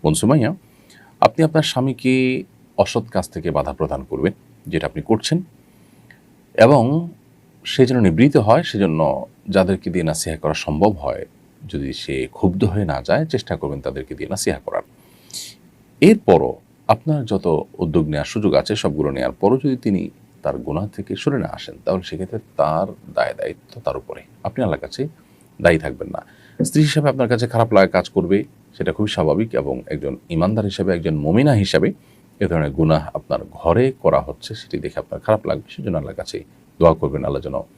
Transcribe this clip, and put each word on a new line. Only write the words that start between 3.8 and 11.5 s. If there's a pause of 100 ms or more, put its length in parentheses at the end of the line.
করবেন, (340)
যেটা
আপনি
করছেন, (1120)
এবং (540)
সে
যেন
নিবৃত
হয়,
সেজন্য (240)
যাদেরকে
দিয়ে
নাসিহা
করা
সম্ভব
হয়, (440)